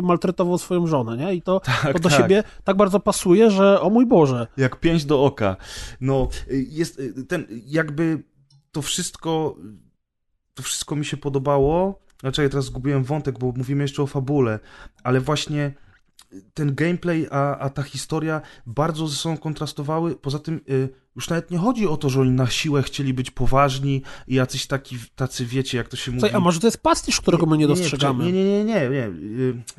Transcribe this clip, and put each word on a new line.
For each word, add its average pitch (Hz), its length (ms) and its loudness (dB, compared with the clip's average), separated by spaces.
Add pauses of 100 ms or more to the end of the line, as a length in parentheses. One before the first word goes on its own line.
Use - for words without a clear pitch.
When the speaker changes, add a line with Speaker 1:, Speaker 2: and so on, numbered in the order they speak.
Speaker 1:
maltretował 175 560 2
swoją 175 280 -2
żonę, 123 300 0
nie? 175 180 -2
I 175 80 -6
to, 185 180 0
Speaker 2:
Tak, 131 320 0
Speaker 1:
to 180 60 0
do 170 100 2
Speaker 2:
tak. 147 100 6
Speaker 1:
siebie 190 240 4 (220)
tak 196 120 0
bardzo 196 240 4
pasuje, 208 500 4
że 196 300 6
o 170 100 2
mój 240 160 6
Boże. 135 400 4 (100)
Speaker 2:
Jak 131 240 0
pięść 165 240 2
do 139 200 4
oka. 110 320 2 (440)
No, 131 280 0 (220)
y, 131 200 -2
jest, 156 280 -6
y, 127 260 -10
ten, 160 220 -6 (200)
jakby 156 560 -2 (500)
to 151 100 -6
wszystko, 160 720 -4 (1000)
to - 80 -14
wszystko - 340 -6
mi 147 80 -2
się 143 120 -6
podobało. 143 840 0 (200)
Znaczy, 135 220 -2
ja 139 60 4
teraz 139 160 -2
zgubiłem 131 400 -2
wątek, 143 340 -4
bo 127 180 -2
mówimy 139 280 -2
jeszcze 139 180 -4
o 139 40 0
fabule, 131 520 0 (460)
ale 127 160 2
właśnie 147 520 -2 (840)
ten 147 200 -2
gameplay, 160 560 -2
a, 139 280 -2
a 139 120 -4
ta 139 120 -8
historia 156 580 -4 (260)
bardzo 156 420 -2
ze 143 80 -6
sobą 165 200 -4
kontrastowały. 156 800 -4
Poza 143 220 -6
tym, 160 220 -6 (100)
y, 135 180 0 (280)
już - 140 -8
nawet 170 200 -4
nie 175 80 -2
chodzi 220 280 0
o 156 100 0
to, 139 140 0
że 131 100 2
oni 131 100 4
na 127 160 2
siłę 147 360 0
chcieli 135 320 -2
być 127 160 -6
poważni 135 720 2 (240)
i 127 80 -4
jacyś 131 320 0
taki, 131 300 -6 (200)
tacy, 127 300 -4
wiecie, 131 320 -4
jak 117 100 -6
to - 80 -12
się - 140 -8
mówi. 123 100 -4
Speaker 1:
Słuchaj, 208 160 2
a 202 40 4
może 170 200 2
to 220 60 2
jest - 160 0
pastisz, 320 380 0
którego 170 260 2
my 156 120 4
nie 151 80 4
Speaker 2:
Nie, 143 80 4
nie, 180 60 0
Speaker 1:
dostrzegamy? 139 440 0
Speaker 2:
nie, 180 80 0
nie, 190 120 2
nie, 202 200 2
nie, 208 260 0
nie. 131 160 -2
Y, 110 560 -4 (160)